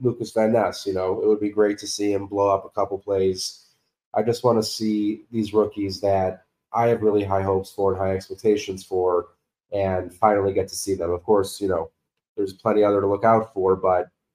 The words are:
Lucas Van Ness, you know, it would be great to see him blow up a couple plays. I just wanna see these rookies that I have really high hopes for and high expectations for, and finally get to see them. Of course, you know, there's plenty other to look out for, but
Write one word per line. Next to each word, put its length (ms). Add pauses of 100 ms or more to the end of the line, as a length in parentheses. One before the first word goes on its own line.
Lucas 300
Van 220
Ness, 320
you 80
know, 280
it 60
would 120
be 100
great 300
to 80
see 260
him 140
blow 220
up 160
a 40
couple 280
plays. 680 (480)
I 100
just 200
wanna 200
see 680
these 220
rookies 480
that 440 (280)
I 140
have 140
really 220
high 200
hopes 280
for 200
and 80
high 160
expectations 680
for, 440 (440)
and 420
finally 400
get 160
to 60
see 200
them. 160
Of 120
course, 360
you 80
know, 240 (440)
there's 180
plenty 300
other 180
to 60
look 160
out 300
for, 220
but 320 (280)